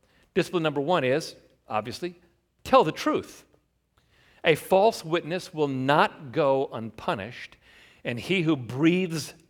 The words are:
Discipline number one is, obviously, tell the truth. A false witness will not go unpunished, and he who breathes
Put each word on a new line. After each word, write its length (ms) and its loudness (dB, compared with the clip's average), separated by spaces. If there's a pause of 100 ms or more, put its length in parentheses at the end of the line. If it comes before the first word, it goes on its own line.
(360)
Discipline 260 0
number 200 0
one 240 0
is, 280 -2 (360)
obviously, 500 -6 (460)
tell 180 8
the 80 2
truth. 540 -4 (960)
A 120 4
false 500 2
witness 480 -4
will 160 0
not 640 0
go 400 2
unpunished, 840 -8 (480)
and 160 -6
he 220 0
who 160 2
breathes 760 0 (160)